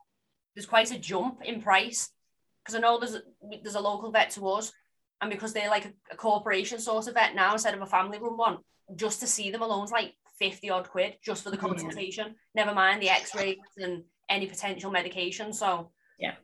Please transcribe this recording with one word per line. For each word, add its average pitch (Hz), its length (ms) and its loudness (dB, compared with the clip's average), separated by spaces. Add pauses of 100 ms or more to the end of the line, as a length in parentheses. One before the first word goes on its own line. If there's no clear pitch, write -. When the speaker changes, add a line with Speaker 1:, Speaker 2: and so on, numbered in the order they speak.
(540)
Speaker 1:
there's 208 120 -10
quite 226 240 6
a 254 80 -6
jump 233 460 -4
in 226 160 -6
price. 208 480 2 (560)
'Cause 220 120 -6
I - 20 0
know 233 200 6
there's 220 180 -4
a, - 60 -10 (380)
there's 202 140 -10
a 202 60 0
local 208 320 -2
vet 214 200 6
to 196 180 -8
us, 214 220 -2 (480)
and 208 120 -4
because 214 200 -8
they're, 208 180 -2
like, 208 160 2
a, - 60 -14 (200)
a - 40 -12
corporation 208 640 0
sort 220 300 -2
of 233 60 -10
vet - 200 4
now 190 200 6
instead 220 200 0
of 196 80 -8
a 190 40 -6
family-run 208 500 0
one, 220 220 2 (360)
just 214 240 -2
to 247 80 -6
see 208 240 0
them 220 120 -4
alone's, 202 280 -2
like, 220 240 -2 (240)
fifty 196 320 -2
odd 185 180 0
quid 190 360 0
just 214 180 -4
for 196 80 -10
the 196 60 -4
Speaker 2:
Yeah. 190 60 -6
Speaker 1:
consultation, 185 720 -6 (180)
never 208 180 2
mind 196 300 4
the 190 80 2
x-rays 196 480 0 (200)
and 180 260 -6 (240)
any 196 180 0
potential 196 460 -6
medication, 185 600 -2
so. 180 380 -2 (300)
Speaker 3:
Yeah. - 240 -4